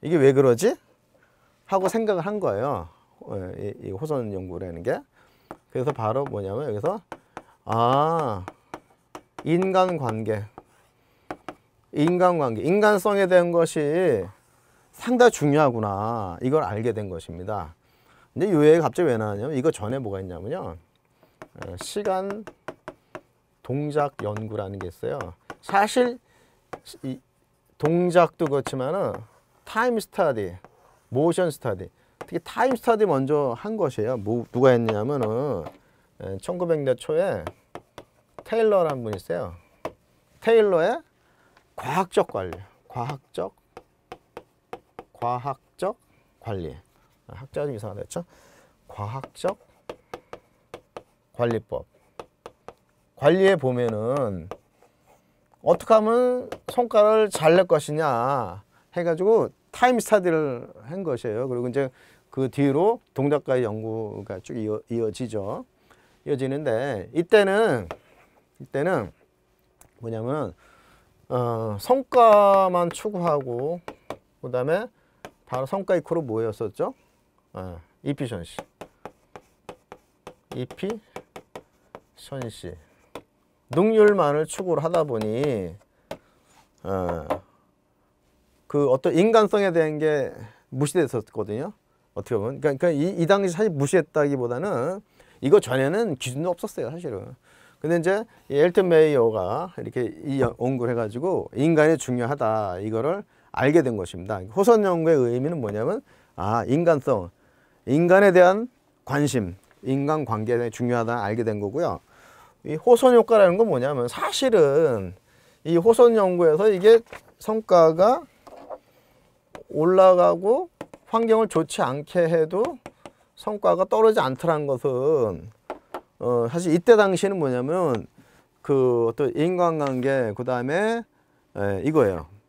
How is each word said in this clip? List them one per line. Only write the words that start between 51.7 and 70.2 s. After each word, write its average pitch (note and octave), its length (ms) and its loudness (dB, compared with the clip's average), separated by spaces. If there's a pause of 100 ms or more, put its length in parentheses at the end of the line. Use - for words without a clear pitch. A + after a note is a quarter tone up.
관리에 F#3+ 400 4
보면은 A#2+ 920 -4 (1120)
어떻게 - 320 2
하면 B3 560 2 (180)
성과를 A3 640 2
잘 D#3+ 240 4
낼 F3+ 140 4
것이냐 C3 960 -2 (300)
해가지고 F3 560 0 (200)
타임 B3 300 2
스터디를 D#3+ 680 0 (140)
한 E3+ 220 -12
것이에요. B2 440 -4
그리고 B2 200 -4
이제 C3 200 -2 (420)
그 C3 200 -4
뒤로 C#3+ 500 0 (140)
동작과의 C3+ 480 0
연구가 G#2+ 760 -8
쭉 - 160 -14
이어-, G#2+ 320 -4
이어지죠. A2+ 760 -6 (600)
이어지는데 C3 880 -4
이때는, F#3+ 720 2 (720)
이때는 C#3 540 -4 (840)
뭐냐면은, A2+ 540 -6 (760)